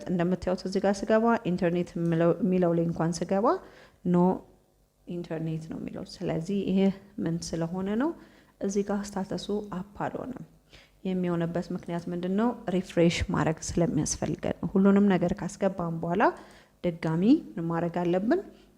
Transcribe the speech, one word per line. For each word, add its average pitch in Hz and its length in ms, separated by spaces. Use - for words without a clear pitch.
እንደምታዩት 180 560
እዚህ 190 180
ጋር 202 140
ስገባ 226 400
ኢንተርኔት 175 460
የሚለው፣ 170 440
የሚለው 180 380
ላይ 170 120
እንኳን 165 280
ስገባ 190 320
ኖ 180 120
ኢንተርኔት 160 580
ነው - 120
የሚለው። - 280
ስለዚህ 165 600
ይሄ 190 140
ምን 165 240
ስለሆነ 180 540
ነው? 269 140
እዚህ 196 220
ጋር 202 200
ስታተሱ 190 420
አፕ 185 300
አልሆነም። - 440
የሚሆንበት 175 680
ምክንያት 170 360
ምንድን 175 280
ነው? 226 140
ሪፍሬሽ 175 480
ማድረግ 156 340
ስለሚያስፈልገን - 920
ነው። - 140
ሁሉንም 196 380
ነገር 175 260
ካስገባን 175 640
በኋላ 170 260
ድጋሚ 170 400
ምን 165 160
ማድረግ 165 320
አለብን? 190 440